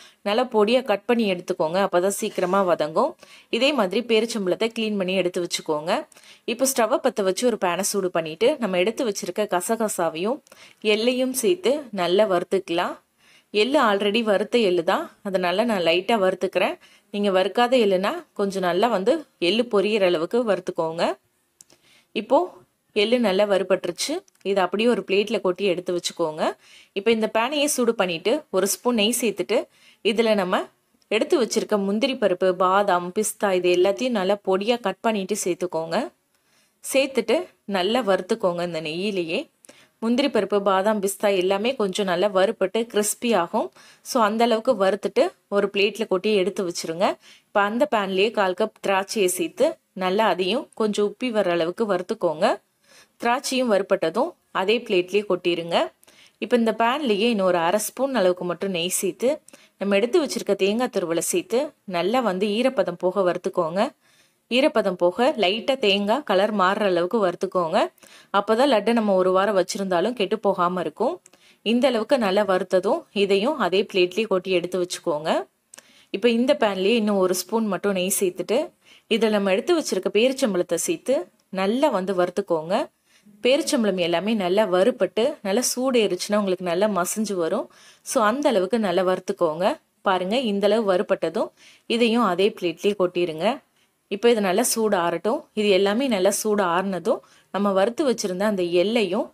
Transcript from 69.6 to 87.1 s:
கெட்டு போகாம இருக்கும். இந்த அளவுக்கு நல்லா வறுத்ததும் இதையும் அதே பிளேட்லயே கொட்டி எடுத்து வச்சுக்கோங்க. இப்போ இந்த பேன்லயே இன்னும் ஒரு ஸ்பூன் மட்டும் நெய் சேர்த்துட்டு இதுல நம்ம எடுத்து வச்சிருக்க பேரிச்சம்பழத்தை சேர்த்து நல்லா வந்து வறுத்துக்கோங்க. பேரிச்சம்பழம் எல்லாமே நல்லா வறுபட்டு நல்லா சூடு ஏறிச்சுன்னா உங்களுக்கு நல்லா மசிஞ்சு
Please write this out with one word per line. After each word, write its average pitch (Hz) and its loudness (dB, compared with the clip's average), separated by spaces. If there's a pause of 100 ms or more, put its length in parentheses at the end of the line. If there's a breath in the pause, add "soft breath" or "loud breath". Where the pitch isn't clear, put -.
கெட்டு 208 -2
போகாம 185 0
இருக்கும். 226 -2 (560 soft breath)
இந்த 240 2
அளவுக்கு 233 0
நல்லா 196 2
வறுத்ததும் 190 0 (240)
இதையும் 202 2
அதே 180 2 (100)
பிளேட்லயே 185 2
கொட்டி 185 -2
எடுத்து 180 -2
வச்சுக்கோங்க. 160 -4 (840 loud breath)
இப்போ 202 0 (100)
இந்த 254 2 (100)
பேன்லயே 196 2
இன்னும் 208 2
ஒரு 185 2
ஸ்பூன் 220 -2
மட்டும் 190 -2
நெய் 185 -2
சேர்த்துட்டு 190 -2 (560 soft breath)
இதுல 220 2
நம்ம 196 0
எடுத்து 320 0
வச்சிருக்க 190 -4
பேரிச்சம்பழத்தை 214 0
சேர்த்து 208 -2 (440)
நல்லா 247 2
வந்து 185 -2
வறுத்துக்கோங்க. 175 -2 (580 soft breath)
பேரிச்சம்பழம் 240 2
எல்லாமே 170 0 (120)
நல்லா 190 2 (140)
வறுபட்டு 214 2 (240)
நல்லா 240 0
சூடு 254 0
ஏறிச்சுன்னா 196 -2
உங்களுக்கு 180 -4
நல்லா 202 2 (120)
மசிஞ்சு 202 -4